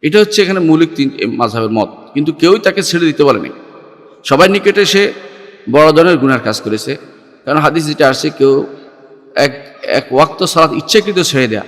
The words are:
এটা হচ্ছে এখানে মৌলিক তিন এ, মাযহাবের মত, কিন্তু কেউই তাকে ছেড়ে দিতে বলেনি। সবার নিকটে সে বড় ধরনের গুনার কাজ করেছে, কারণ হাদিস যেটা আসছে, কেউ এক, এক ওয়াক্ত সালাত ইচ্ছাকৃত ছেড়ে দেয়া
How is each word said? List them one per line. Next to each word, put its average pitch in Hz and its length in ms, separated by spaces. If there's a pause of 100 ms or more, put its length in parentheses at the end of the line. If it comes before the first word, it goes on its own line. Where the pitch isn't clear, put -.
এটা 190 100
হচ্ছে 208 240
এখানে 190 180
মৌলিক 160 340
তিন 135 240
এ, 98 80
মাযহাবের 113 440
মত, 110 180 (260)
কিন্তু 151 180
কেউই 175 260
তাকে 196 240
ছেড়ে 170 240
দিতে 151 180
বলেনি। 104 240 (760)
সবার 170 260
নিকটে 202 340
সে 196 280 (580)
বড় 151 220
ধরনের 165 260
গুনার 131 220
কাজ 110 200
করেছে, 110 360 (480)
কারণ 143 140
হাদিস 151 280
যেটা 151 220
আসছে, 131 220
কেউ 139 360 (680)
এক, - 480
এক 131 280
ওয়াক্ত 151 320
সালাত 160 300
ইচ্ছাকৃত 190 460
ছেড়ে 135 300
দেয়া 107 200